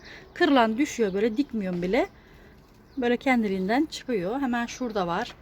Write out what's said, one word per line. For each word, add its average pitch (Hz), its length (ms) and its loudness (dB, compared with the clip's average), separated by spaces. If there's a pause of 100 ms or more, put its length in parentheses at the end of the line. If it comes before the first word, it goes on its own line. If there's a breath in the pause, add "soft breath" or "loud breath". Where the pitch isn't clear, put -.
(340 loud breath)
Kırılan 247 440 4
düşüyor 233 360 0
böyle, 214 220 0
dikmiyorum 190 460 -2
bile. 226 260 0 (880 loud breath)
Böyle 240 200 2
kendiliğinden 226 720 2
çıkıyor. 226 540 -4
Hemen 240 260 -2
şurada 220 400 -4
var. 175 360 -4